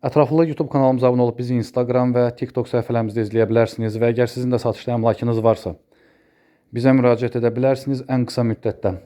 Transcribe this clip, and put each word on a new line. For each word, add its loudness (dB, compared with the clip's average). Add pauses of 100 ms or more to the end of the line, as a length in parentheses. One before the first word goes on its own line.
Ətraflı 2
YouTube -6
kanalımıza 2
abunə 2
olub -2
bizi -2
Instagram 0
və 2 (100)
TikTok -6
səhifələrimizdə -2
izləyə 0
bilərsiniz. 0
Və 2
əgər 0
sizin -2
də 0
satışda -4
əmlakınız 0
varsa, 0 (1000)
bizə 2
müraciət 2
edə 0
bilərsiniz. -2
Ən -2
qısa -2
müddətdə -2